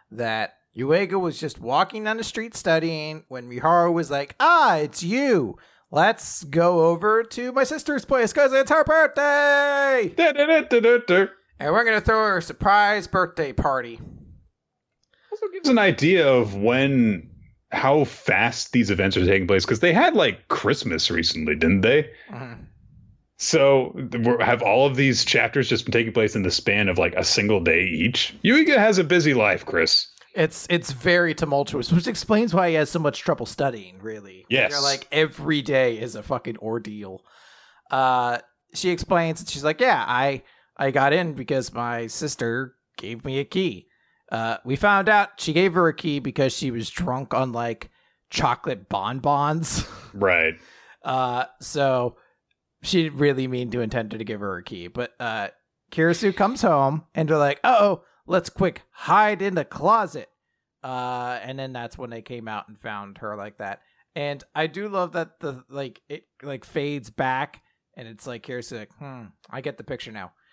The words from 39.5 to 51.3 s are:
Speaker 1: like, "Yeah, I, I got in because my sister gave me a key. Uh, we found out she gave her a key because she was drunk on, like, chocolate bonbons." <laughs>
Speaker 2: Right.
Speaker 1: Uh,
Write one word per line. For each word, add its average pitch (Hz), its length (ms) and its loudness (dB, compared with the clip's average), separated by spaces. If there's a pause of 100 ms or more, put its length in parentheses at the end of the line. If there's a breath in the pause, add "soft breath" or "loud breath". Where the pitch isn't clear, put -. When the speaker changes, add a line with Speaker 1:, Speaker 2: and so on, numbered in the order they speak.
Speaker 1:
like, 156 160 -2
"Yeah, 196 260 2
I, 131 360 0 (340 soft breath)
I 139 140 0
got 139 220 4
in 170 200 0
because 131 400 -4
my 120 340 -6
sister 127 680 -6 (240)
gave 113 260 -12
me 135 140 -4
a 143 60 -2
key. 139 440 -4 (420)
Uh, 113 340 -4
we 131 120 -2
found 202 320 2
out 208 320 2
she 160 140 -4
gave 180 200 4
her 175 140 4
a 151 60 0
key 147 240 -4
because 131 340 -2
she 135 180 -6
was 113 200 -6
drunk 135 440 -6
on, 127 180 -2
like, 117 380 -8 (400)
chocolate 123 580 -4
bonbons." 143 1000 -2
<laughs> - 40 -18 (200 loud breath)
Speaker 2:
Right. 87 400 2 (500 soft breath)
Speaker 1:
Uh, 127 400 -2 (160)